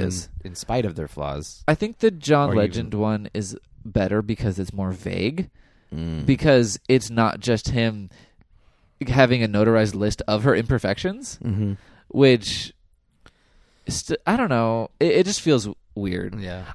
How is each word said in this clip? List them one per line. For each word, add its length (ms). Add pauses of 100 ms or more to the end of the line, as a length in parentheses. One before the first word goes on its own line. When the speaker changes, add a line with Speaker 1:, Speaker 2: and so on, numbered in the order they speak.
Speaker 1:
is. 220 (160)
Speaker 2:
in, 60
in 40
spite 300
of 100
their 140
flaws. 580
Speaker 1:
I 80
think 240
the 140
John 380
Speaker 2:
Or 40
you 60
Speaker 1:
Legend 340
one 400
is 240 (260)
better 380
because 380
it's 120
more 200
vague. 580 (420)
Speaker 2:
Mm. 340
Speaker 1:
Because 520 (100)
it's 220
not 300
just 300
him 400 (1000)
having 340
a 60
notarized 460
list 340
of 160
her 100
imperfections, 880
Speaker 2:
Mm-hmm. 300 (360)
Speaker 1:
which, 640 (1160)
st-, 380
I 100
don't 140
know. 400 (100)
It, 160
it 100
just 140
feels 260 (300)
weird. 420
Speaker 2:
Yeah. 260 (100)